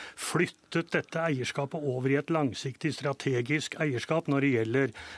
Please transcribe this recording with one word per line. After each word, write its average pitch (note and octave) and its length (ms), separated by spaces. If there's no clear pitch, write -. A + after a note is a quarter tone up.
flyttet - 720
dette E3 320
eierskapet C#3+ 560
over C3 320
i C#3+ 80
et E3 160
langsiktig C#3 600
strategisk C3+ 840
eierskap D#3 480
når C#3 160
det C#3 140
gjelder A#2 360